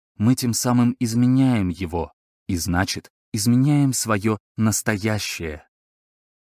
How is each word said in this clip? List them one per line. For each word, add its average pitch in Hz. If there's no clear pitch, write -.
мы 117
тем 120
самым 123
изменяем 123
его, 82
и 98
значит, 90
изменяем 131
своё 107
настоящее. 104